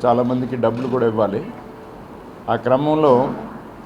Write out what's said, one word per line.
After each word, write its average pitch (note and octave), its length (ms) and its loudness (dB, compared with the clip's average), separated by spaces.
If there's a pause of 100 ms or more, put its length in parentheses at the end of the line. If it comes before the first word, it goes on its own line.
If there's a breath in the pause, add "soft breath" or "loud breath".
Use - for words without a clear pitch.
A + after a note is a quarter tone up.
చాలామందికి B2 500 2
డబ్బులు A#2 320 0
కూడా A#2+ 200 2
ఇవ్వాలి. A2 380 0 (1040)
ఆ A2+ 60 2
క్రమంలో C#3 720 4 (560)